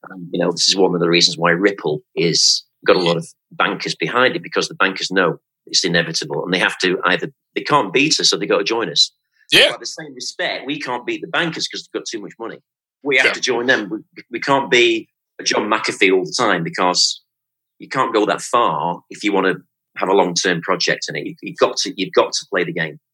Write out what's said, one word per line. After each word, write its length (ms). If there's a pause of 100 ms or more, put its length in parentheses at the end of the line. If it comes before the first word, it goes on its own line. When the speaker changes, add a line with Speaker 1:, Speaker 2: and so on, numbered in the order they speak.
(120)
Speaker 1:
Um, 200
you 80
know, 120
this 160
is 80
one 180
of 60
the 100
reasons 280
why 140
Ripple 500 (140)
is 480 (220)
got 120
a 20
lot 180
of 80 (260)
bankers 440
behind 400
it, 80
because 240
the 80
bankers 360
know 280 (260)
it's 180
inevitable 600
and 100
they 60
have 200
to 260
either, 260 (240)
they 60
can't 320
beat 260
us, 100
so 80
they 80
gotta 200
join 240
us. 220 (400)
Speaker 2:
Yeah. 200
Speaker 1:
By 80
the 60
same 280
respect, 540
we 120
can't 260
beat 160
the 60
bankers 400
'cause 200
they've 140
got 60
too 140
much 160
money. 200 (440)
We 160
have 100
Speaker 2:
Yeah. 60
Speaker 1:
to 80
join 260
them. 220
We, 400
we 100
can't 300
be 380 (320)
a 40
John 260
McAfee 460
all 100
the 120
time 260
because 580 (580)
you 80
can't 260
go 140
that 140
far 680
if 140
you 100
wanna 220 (420)
have 120
a 40
long-term 480
project 480
in 60
it. 100
You, 160
you've 160
got 200
to, 200
you've 160
got 200
to 160
play 140
the 100
game. 260 (140)